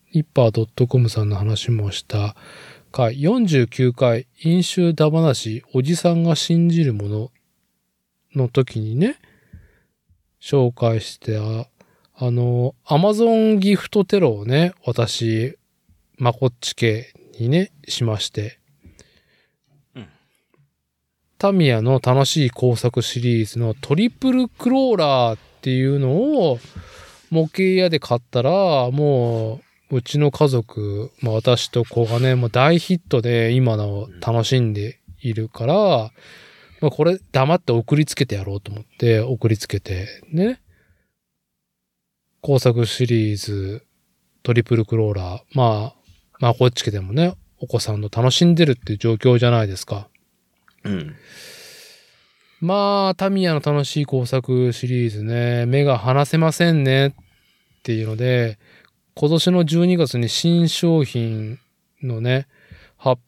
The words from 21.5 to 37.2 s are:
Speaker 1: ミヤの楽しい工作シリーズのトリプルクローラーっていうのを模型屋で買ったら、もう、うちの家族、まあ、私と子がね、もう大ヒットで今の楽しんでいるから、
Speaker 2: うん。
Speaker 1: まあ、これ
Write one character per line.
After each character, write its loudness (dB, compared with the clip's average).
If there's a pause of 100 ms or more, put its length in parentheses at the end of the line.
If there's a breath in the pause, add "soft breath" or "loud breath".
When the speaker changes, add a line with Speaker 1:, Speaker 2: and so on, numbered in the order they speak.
Speaker 1:
ミ 2
ヤ 2
の 2
楽 2
し 0
い -4
工 0
作 -2
シ -8
リ 0
ー -4
ズ -12
の -2
ト -4
リ 2
プ -2
ル 0
ク -6
ロ 2
ー 2
ラ 2
ー -6
っ -20 (220)
て -2
い 0
う 0
の 0
を 0 (720 loud breath)
模 2
型 -4
屋 2
で 0
買 -2
っ -10
た -2
ら、 0
も 0 (300)
う、 -2
う -2
ち -4
の 2
家 2
族、 -4
ま -2
あ、 0
私 2
と -2
子 0
が -2
ね、 2
も 0
う -6
大 4
ヒ -2
ッ -4
ト 0
で 0
今 2
の -4 (140)
楽 0
し 0
ん 0
で -8 (180)
い -4
る -6
か -10
ら、 2
Speaker 2:
う 2
ん。 2 (1000 loud breath)
Speaker 1:
ま 2
あ、 2
こ -2
れ 2 (140)